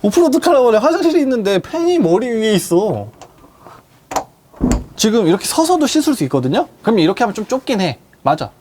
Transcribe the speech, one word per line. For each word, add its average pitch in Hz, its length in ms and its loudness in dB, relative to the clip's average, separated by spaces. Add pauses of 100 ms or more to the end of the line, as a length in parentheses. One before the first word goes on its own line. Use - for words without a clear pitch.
오프로드 311 380 2
카라반에 247 380 4
화장실이 330 440 2
있는데 214 380 0
팬이 339 400 -2
머리 196 300 2
위에 220 240 0
있어. 170 540 -2 (1900)
지금 220 320 0
이렇게 185 180 0
서서도 320 420 0
씻을 302 280 0
수 156 100 -4
있거든요? 135 420 -2 (140)
그럼 214 180 0
이렇게 185 240 0
하면 208 100 -2
좀 214 140 -8
좁긴 254 340 -4
해. 156 180 -4 (240)
맞아. 143 380 -2